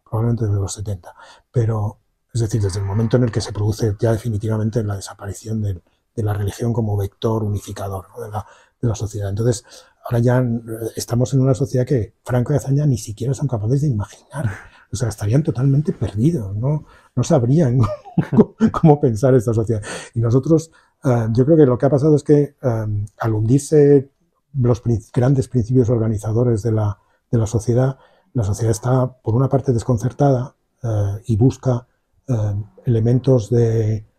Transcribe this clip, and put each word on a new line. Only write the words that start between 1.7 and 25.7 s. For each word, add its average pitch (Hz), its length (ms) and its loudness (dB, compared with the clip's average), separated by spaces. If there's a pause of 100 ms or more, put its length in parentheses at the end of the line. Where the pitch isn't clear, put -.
es 117 80 -4
decir, 110 200 -2
desde 98 200 -2
el 98 60 -4
momento 110 300 0
en 123 80 2
el 113 80 -2
que 113 80 -4
se - 120 -8
produce 104 460 -2
ya 113 140 0
definitivamente 110 680 -2
la 101 140 -6
desaparición 107 680 -8
del, 98 200 -6 (320)
de 110 80 -4
la 104 100 0
religión 104 400 -2
como 107 240 -2
vector 110 480 -2
unificador, 101 680 -6
¿no? - 120 -14
de 110 80 -12
la, 101 160 -8 (340)
de 120 80 -2
la 104 60 0
sociedad. 101 340 -6
Entonces, 113 360 0 (400)
ahora 117 140 -2
ya, 123 220 4
eh, 117 200 -2 (360)
estamos 123 380 -2
en 135 60 2
una 131 140 4
sociedad 127 320 -2
que 117 280 -2 (100)
Franco 123 280 -2
y 143 40 2
Azaña 139 300 0
ni 131 120 2
siquiera 127 360 -6
son 143 140 -4
capaces 120 340 -2
de 156 60 0
imaginar. 110 640 -6 (420)
O 117 40 -6
sea, 113 120 -2
estarían 110 340 0
totalmente 139 500 0
perdidos, 110 640 -2
¿no? 139 280 -2 (300)
No 123 80 0
sabrían 131 560 2 (280)
<laughs> - 240 -4
cómo, - 240 4 (180)
cómo 147 280 4
pensar 127 340 2
esta 117 200 2
sociedad. 110 280 -2 (320)
Y 117 60 -2
nosotros, 135 520 2 (320)
eh, 117 280 2
yo 123 120 4
creo 160 120 6
que 151 100 8
lo 123 120 2
que 143 80 2
ha 135 40 2
pasado 151 260 4
es 135 80 -2
que, 147 360 2
eh, 107 460 -2 (140)
al 113 140 0
hundirse 139 760 4 (440)
los 123 260 2
prin-, 113 220 -2 (100)
grandes 131 360 2
principios 123 420 2